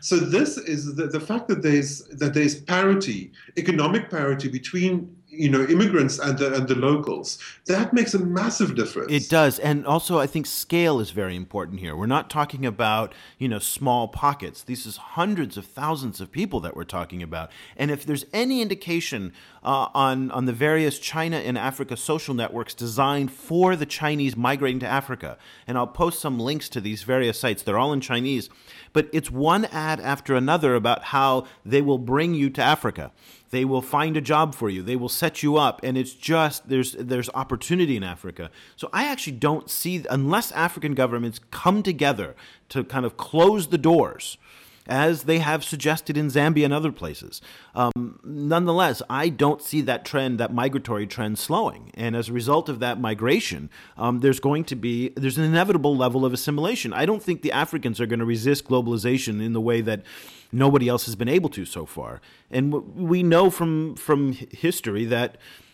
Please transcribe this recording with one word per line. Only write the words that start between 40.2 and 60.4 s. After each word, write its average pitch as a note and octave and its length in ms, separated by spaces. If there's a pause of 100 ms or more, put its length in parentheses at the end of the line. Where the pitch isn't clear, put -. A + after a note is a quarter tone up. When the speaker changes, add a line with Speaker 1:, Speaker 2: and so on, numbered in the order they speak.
Speaker 2:
African D#3 420
governments A#2+ 460 (100)
come G3 320
together C3+ 540 (320)
to C3 160
kind B2+ 220
of A2 100
close F3 520
the E3+ 100
doors, D#3+ 580 (540)
as D3 340
they D#3+ 140
have D3+ 240
suggested D3+ 540
in D3+ 120
Zambia D3 360
and C#3 80
other D3+ 180
places. - 520 (320)
Um, A#2+ 500
nonetheless, E3 840
I C#3+ 180
don't D3 320
see - 220
that A#2+ 240
trend, C3 340
that A#2 140
migratory A#2+ 520
trend G#2+ 320
slowing. - 540
And A#2 240
as A#2 140
a - 20
result C#3 380
of A#2 100
that A#2+ 180
migration, A2 720 (300)
um, B2 220
there's C3+ 200
going D3 240
to C#3 120
be, A#2+ 340
there's C3+ 260
an D#3+ 80
inevitable D#3+ 500
level B2+ 300
of B2+ 80
assimilation. D3 640
I B2 100
don't G#3 180
think F3 200
the D3 100
Africans B2+ 480
are A#2+ 60
gonna A#2 180
resist A#2+ 400
globalization A#2+ 800
in A#2 80
the A2+ 80
way A#2 220
that G#2+ 220 (480)